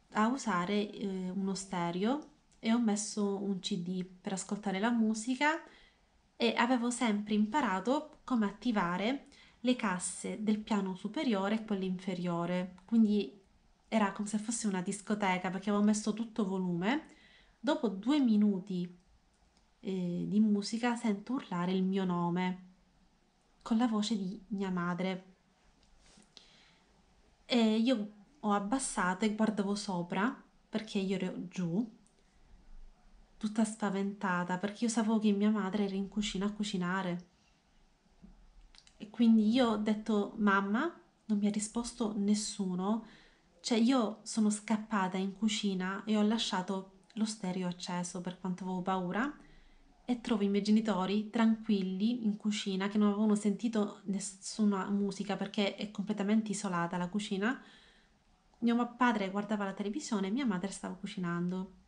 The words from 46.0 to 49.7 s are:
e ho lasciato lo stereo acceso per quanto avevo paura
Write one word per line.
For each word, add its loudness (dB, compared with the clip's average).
e 0
ho 4
lasciato 0
lo 0
stereo -4
acceso -6
per -8
quanto -4
avevo -4
paura -2